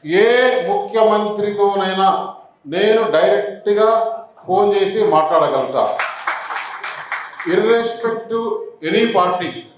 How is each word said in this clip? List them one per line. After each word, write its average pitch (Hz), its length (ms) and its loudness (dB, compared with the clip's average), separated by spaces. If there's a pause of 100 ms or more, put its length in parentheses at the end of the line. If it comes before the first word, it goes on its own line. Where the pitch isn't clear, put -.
ఏ 190 240 4 (400)
ముఖ్యమంత్రితోనైనా 202 1400 0 (640)
నేను 220 260 4 (140)
డైరెక్ట్గా 208 720 2 (560)
ఫోన్ 202 300 2
చేసి 196 240 0 (160)
మాట్లాడగలుగుతా, 147 680 2 (1700)
irrespective 226 920 0 (400)
any 208 140 2 (140)
party. 180 340 0 (280)